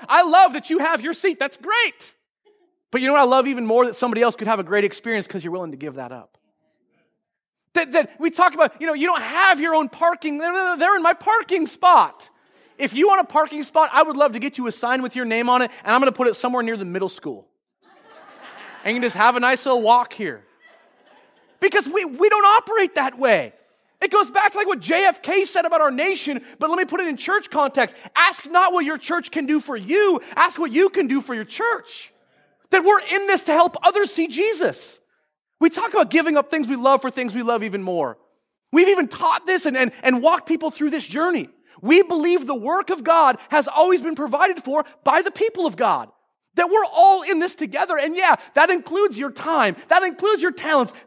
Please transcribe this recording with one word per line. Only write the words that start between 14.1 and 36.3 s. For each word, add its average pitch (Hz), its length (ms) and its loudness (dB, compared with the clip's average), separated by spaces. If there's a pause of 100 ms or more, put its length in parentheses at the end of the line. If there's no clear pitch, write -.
love 277 180 2
to 233 40 -8
get 277 180 -8
you 247 120 -6
a 214 40 -6
sign 254 300 -4
with 247 140 -8
your 254 80 -6
name 233 240 -4
on 247 120 2
it, 240 120 -4 (100)
and 214 100 -2
I'm 247 80 2
gonna 269 120 0
put 254 160 0
it 214 80 -2
somewhere 247 260 -4
near 226 140 -4
the 196 80 -8
middle 185 240 -6
school. 131 400 -14 (1400)
And 214 100 -2
you 247 60 -4
can - 20 -4
just 240 140 -2
have 233 180 2
a 247 60 -2
nice 254 260 0
little 254 160 0
walk 233 300 2
here. 131 320 -10 (1120)
Because 381 300 0
we, 370 160 -2
we 311 240 0
don't 415 160 2
operate 415 500 4
that 262 240 -4
way. 196 340 0 (480)
It 381 120 -2
goes 381 180 2
back 403 220 2
to, 392 60 -6
like, 415 100 -2
what 320 120 -4
J 330 260 0
F - 160 0
K 381 220 0
said 339 200 -2
about 330 160 0
our 294 100 2
nation, 285 540 -4 (160)
but 311 100 -2
let 349 80 -2
me 370 60 0
put 349 160 -6
it 349 80 -4
in 277 80 -6
church - 340 -4
context. 277 460 -2 (180)
Ask 339 320 0
not 359 260 2
what 349 120 0
your 294 140 -6
church - 340 -6
can 302 140 -6
do 302 120 0
for 262 180 -10
you. 320 440 0 (160)
Ask 330 240 0
what 311 100 -4
you 359 200 2
can 302 180 -2
do 269 120 -2
for 247 140 -8
your 220 100 -8
church. - 680 -8 (580)
That 370 140 2
we're 403 160 4
in 392 260 -4
this 392 180 0
to 320 80 0
help 339 300 2
others 392 300 0
see 330 160 -4
Jesus. 330 720 -4 (600)
We 330 100 4
talk 415 240 -6
about 311 160 2
giving 311 260 0